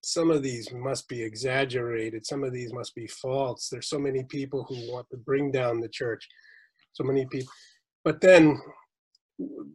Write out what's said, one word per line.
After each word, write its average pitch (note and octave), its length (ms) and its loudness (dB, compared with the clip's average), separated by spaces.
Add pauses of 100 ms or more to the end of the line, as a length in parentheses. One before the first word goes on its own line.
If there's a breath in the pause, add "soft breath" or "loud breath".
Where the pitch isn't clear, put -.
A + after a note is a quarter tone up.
some E3 260 0
of D3 140 2
these A#2+ 280 -6
must B2+ 360 -8
be A#2+ 160 -8
exaggerated. A#2+ 1040 -4
Some C#3 160 -4
of B2+ 100 -6
these B2 180 -10
must A#2+ 220 -10
be A#2 140 -14
false. C3 600 -4
There's A#2+ 200 -10
so D#3 80 -4
many C3+ 260 -2
people C3+ 420 -8
who C3+ 100 -10 (160)
want B2 180 -12
to C3 80 -14
bring C#3 320 -2
down B2 300 0
the A2+ 100 -6
church, A2+ 380 -6 (680 soft breath)
so - 100 2
many C3+ 220 4
people." C3 260 -6 (520 loud breath)
But D#3 180 2
then D#3+ 400 10 (1120 loud breath)